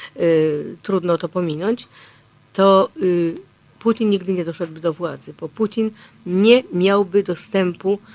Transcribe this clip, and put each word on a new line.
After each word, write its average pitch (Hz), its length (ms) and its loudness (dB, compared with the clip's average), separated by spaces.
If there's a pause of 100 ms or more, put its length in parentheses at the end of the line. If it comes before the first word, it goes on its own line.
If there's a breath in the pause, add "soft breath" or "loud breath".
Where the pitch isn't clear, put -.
(200 loud breath)
y, 156 640 2
trudno 175 340 0
to 165 120 -8
pominąć, 180 580 -4 (680 soft breath)
to, 196 360 4 (120)
y, 175 340 0 (440)
Putin 226 300 0
nigdy 190 240 0
nie 175 120 -4
doszedłby 160 340 -8
do 165 140 -2
władzy, 151 460 -10
bo 160 100 -10
Putin 220 420 -2 (340 loud breath)
nie 214 380 4 (100)
miałby 196 500 2
dostępu 185 760 -4 (160 loud breath)